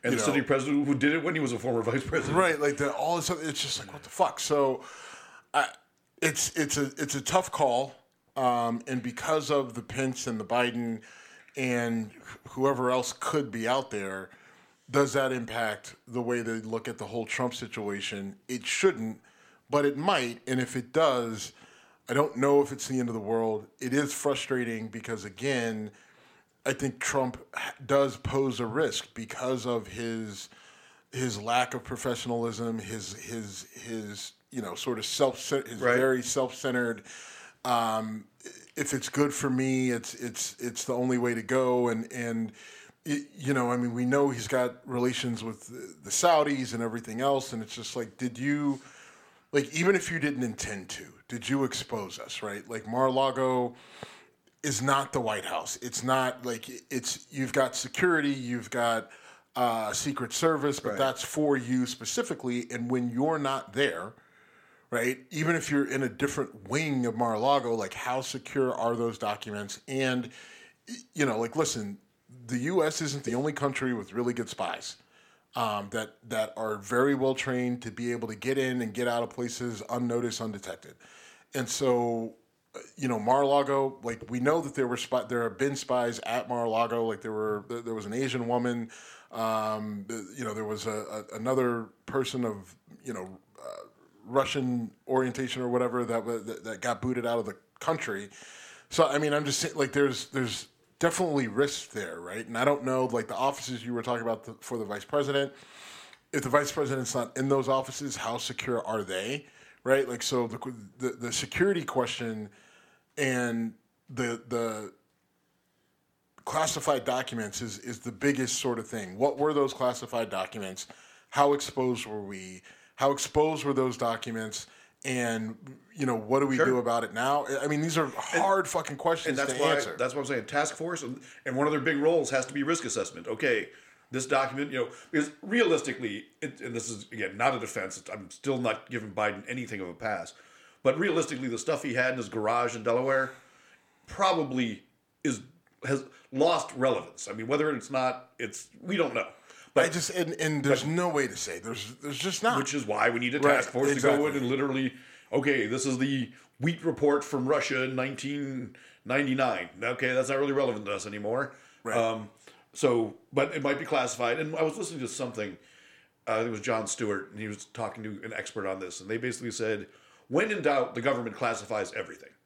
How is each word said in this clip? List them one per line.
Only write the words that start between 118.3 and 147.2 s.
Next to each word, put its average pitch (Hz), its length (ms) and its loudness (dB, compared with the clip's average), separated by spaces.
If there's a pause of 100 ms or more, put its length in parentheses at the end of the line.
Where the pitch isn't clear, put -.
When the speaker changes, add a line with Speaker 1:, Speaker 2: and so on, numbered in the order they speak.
Speaker 2:
sort 120 200 0
of 110 80 -8
thing. 98 300 -8
What 135 220 2
were 151 160 2
those 139 180 4
classified 123 560 -2
documents? 95 580 -6 (440)
How 143 240 6
exposed 127 500 -2
were 107 180 -8
we? 95 380 -12 (360)
How 139 140 4
exposed 151 540 2
were 143 80 2
those 131 240 2
documents? 113 680 -4 (400)
And, 113 500 -2 (400)
you 147 80 -2
know, 127 100 2
what 113 260 2
do 139 60 4
we 135 100 2
Speaker 1:
Sure. - 100 6
Speaker 2:
do 127 100 4
about 117 280 2
it 101 100 -8
now? 135 320 2 (160)
I 143 40 0
mean, 147 140 2
these 156 160 0
are 143 220 2
hard 190 500 2
fucking 151 300 -4
questions 160 400 0
Speaker 1:
And 139 100 0
that's 127 100 -2
Speaker 2:
to 143 60 4
Speaker 1:
why, 160 120 6
Speaker 2:
answer. 98 220 -4
Speaker 1:
that's 123 160 0
what 147 60 -2
I'm 131 60 -4
saying. 123 180 -2
Task 147 320 0
force, 165 260 -4
and, 127 160 -8 (280)
and 127 100 -2
one 143 100 4
of 151 60 4
their 151 80 2
big 147 160 2
roles 156 320 4
has 131 180 2
to - 60 -14
be 143 100 -2
risk 165 220 0
assessment. 95 420 -4
Okay, 113 440 0 (400)
this 127 160 -4
document, 135 460 0
you 131 80 -2
know, 113 80 -2 (220)
because 147 200 2 (100)
realistically, 147 840 0 (160)
it, 139 180 -10
and 120 140 -8
this 117 160 -6
is, 104 220 -10
again, 101 260 -6
not 131 160 4
a 120 40 -4
defense. 104 380 -6
It's, - 140 -14
I'm 98 180 -10
still 135 300 -4
not 110 320 -2
giving 110 220 -6
Biden 104 360 0
anything 113 320 -6
of 90 80 -6
a 87 60 -10
pass. 95 400 -6 (480)
But 139 160 4
realistically, 160 500 0
the 117 100 -2
stuff 151 240 -2
he 131 120 -4
had 127 160 4
in 127 80 -2
his 110 100 -6
garage 113 480 2
in 110 60 -8
Delaware 127 480 2 (760)
probably 135 760 0 (420)
is, 123 160 2 (460)
has 131 180 0 (260)
lost 147 460 4
relevance. 123 500 0